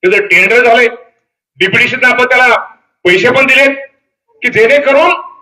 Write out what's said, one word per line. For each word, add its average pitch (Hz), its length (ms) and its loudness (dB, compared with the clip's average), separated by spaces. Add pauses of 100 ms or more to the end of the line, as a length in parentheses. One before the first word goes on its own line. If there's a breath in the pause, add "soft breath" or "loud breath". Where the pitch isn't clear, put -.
त्याचं 202 240 0
टेंडर 226 380 0
झालंय, 240 240 2 (680)
डेप्युटेशननं 247 500 -2
आपण 247 160 0
त्याला 247 320 0 (480)
पैसे 185 260 0
पण 269 160 0
दिलेत, 269 300 0 (680)
की 247 100 -4
जेणेकरून 277 580 2 (320)